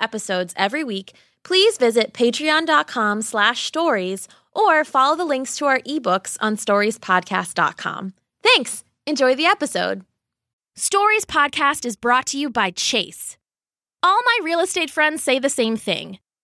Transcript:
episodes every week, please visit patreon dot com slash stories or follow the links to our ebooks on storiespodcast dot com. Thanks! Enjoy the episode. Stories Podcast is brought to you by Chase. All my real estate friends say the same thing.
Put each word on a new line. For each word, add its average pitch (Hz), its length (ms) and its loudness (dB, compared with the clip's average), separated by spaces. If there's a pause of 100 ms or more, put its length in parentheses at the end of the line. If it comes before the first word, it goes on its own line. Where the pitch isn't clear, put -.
episodes 196 560 -4
every 220 260 -2
week, 196 300 -8 (300)
please 381 340 2
visit 233 340 2
patreon 302 540 0
dot 302 220 2
com 214 340 -2
slash 220 420 0
stories 202 640 -2 (240)
or 330 320 4
follow 277 320 2
the 349 80 -4
links 269 320 -4
to 294 120 -4
our 262 200 2
ebooks 226 540 -2
on 214 160 -2
storiespodcast 196 960 0
dot 160 240 0
com. - 360 -8 (300)
Thanks! 415 400 2 (220)
Enjoy 269 300 2
the 302 100 -2
episode. 196 580 0 (720)
Stories 415 480 2
Podcast 285 600 0
is 233 100 -4
brought 247 300 0
to - 120 -6
you 285 120 -2
by 208 220 0
Chase. - 680 -4 (680)
All 381 220 4
my 480 180 2
real 330 160 0
estate 349 320 -2
friends 302 320 0
say 269 160 2
the 262 80 -2
same 226 300 0
thing. 185 420 -8 (240)